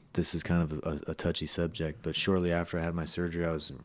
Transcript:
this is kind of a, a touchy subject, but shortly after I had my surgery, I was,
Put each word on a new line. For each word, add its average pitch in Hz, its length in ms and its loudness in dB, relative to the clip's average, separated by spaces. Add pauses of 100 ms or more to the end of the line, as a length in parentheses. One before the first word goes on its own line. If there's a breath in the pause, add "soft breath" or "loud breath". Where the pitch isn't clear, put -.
(140)
this 85 220 2
is 80 80 -2
kind 87 200 4
of 76 220 -4
a, 78 260 -4
a 82 40 -4
touchy 82 300 0
subject, 80 580 -2
but 80 120 -2
shortly 90 360 4
after 85 280 0
I 82 40 0
had 85 120 0
my 82 100 -2
surgery, 85 400 0
I 82 60 2
was, 76 200 -2 (140)